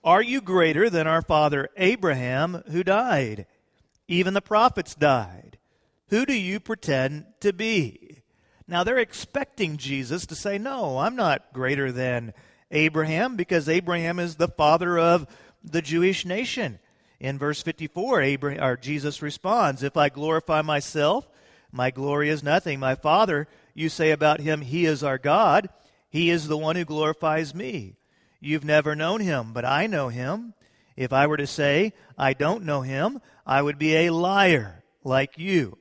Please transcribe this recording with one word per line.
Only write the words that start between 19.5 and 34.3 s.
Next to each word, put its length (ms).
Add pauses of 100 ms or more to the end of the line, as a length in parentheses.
"If 140
I 120
glorify 540
myself, 680 (420)
my 200
glory 400
is 120
nothing. 380
My 140
Father, 540 (260)
you 160
say 220
about 280
him, 220
'He 240
is 180
our 140
God.' 500 (400)
He 220
is 180
the 80
one 200
who 80
glorifies 720
me. 420 (440)
You've 240
never 320
known 240
him, 320
but 140
I 200
know 220
him. 460 (420)
If 160
I 140
were 100
to 100
say, 460 (240)
'I 160
don't 320
know 160
him,' 400 (240)
I 180
would 160
be 180
a 140
liar 720 (220)